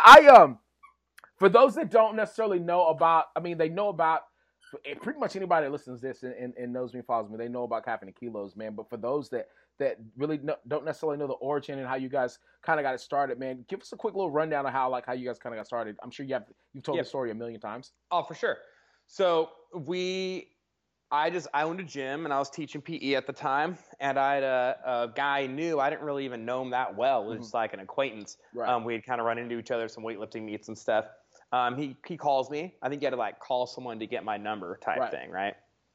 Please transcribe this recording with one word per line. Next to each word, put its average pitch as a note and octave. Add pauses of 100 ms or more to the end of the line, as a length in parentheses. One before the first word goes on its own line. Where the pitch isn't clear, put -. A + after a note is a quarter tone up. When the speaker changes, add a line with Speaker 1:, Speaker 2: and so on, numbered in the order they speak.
Speaker 1:
I, C#4+
um, F3+ (800)
for F#3+
those A#3
that D4+
don't A3
necessarily G#3+
know F3
about, D#3+ (100)
I E3
mean, E3+
they D#3+
know G3+
about, D#3+ (640)
and C#3
pretty D4
much A3
anybody F3
that C#3
listens B2+
to C3
this B2
and, B2+
and, B2
and B2
knows B2
me, B2
follows A2
me, A2
they A#2
know B2
about A2
Caffeine A2
and F#2+
Kilos, G#2
man. A2
But G#2+
for A#2+
those B2+
that, A#2 (300)
that C3 (180)
really D3+
no, D3 (120)
don't C#3+
necessarily D#3
know D3+
the C3
origin C#3
and C3
how C3
you C3
guys B2+ (260)
kinda D#3
got C3+
it A#2+
started, C#3
man, C3
give F#3+
us -
a -
quick G#3
little F#3+
rundown D3+
of B2+
how, C3
like, B2
how B2
you B2+
guys A#2+
kinda A#2+
got G#2
started. A2
I'm B2
sure C#3
you C3
have, A2+ (280)
you've C3+
told C#3+
Speaker 2:
Yep. C3
Speaker 1:
the -
story B2+
a G#2+
million A2+
times. A#2 (180)
Speaker 2:
Oh, E3+
for D#3+
sure. G#3 (480)
So E3 (240)
we, F#3 (600)
I D3+
just, F3
I D3
owned E3
a F#3+
gym C#3
and D3
I C#3
was C#3
teaching D3+
P E3
E C3+
at C3
the C#3
time, D3+ (220)
and C#3
I C#3
had C#3
a, B2+
a A#2+
guy C#3
I C3+
knew. D3+
I C3+
didn't D#3
really C#3
even A#2+
know B2+
him B2+
that B2
well. B2
It G2+
was A#2
Speaker 1:
Mm-hmm. B2
Speaker 2:
just, A2
like, A2+
an G2
acquaintance. G#2+ (140)
Speaker 1:
Right. A#2
Speaker 2:
Um, A#2+
we A#2
had A2
kinda A#2+
run A#2
into A#2+
each A2+
other A#2
some A2
weightlifting A2
meets G#2+
and A2
stuff. A2 (480)
Um, F3+
he, C#3 (100)
he F3
calls C3+
me. D#3
I C3
think C#3+
you C#3+
had C3
to, -
like, A2
call B2
someone A#2+
to A2
get A2+
my G#2+
number G#2
type D#2+
Speaker 1:
Right. A#1+
Speaker 2:
thing, C2+
right? F#2+ (400)